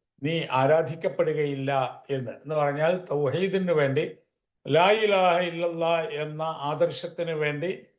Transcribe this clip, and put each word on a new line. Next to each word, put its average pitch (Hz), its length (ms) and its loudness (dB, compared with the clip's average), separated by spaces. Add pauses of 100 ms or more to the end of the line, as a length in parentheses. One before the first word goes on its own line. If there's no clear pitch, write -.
(220)
നീ 160 280 -2
ആരാധിക്കപ്പെടുകയില്ല" 139 1600 0
എന്ന്. 127 200 -4
എന്ന് 151 240 -10
പറഞ്ഞാൽ 151 460 2 (100)
തൗഹീദിന് 175 640 0
വേണ്ടി, 143 440 0 (520)
ലാ 170 220 6
ഇലാഹ 190 480 4
ഇല്ലല്ലാ 170 640 0
എന്ന 151 400 -6
ആദർശത്തിന് 160 880 -2
വേണ്ടി 151 540 -4 (140)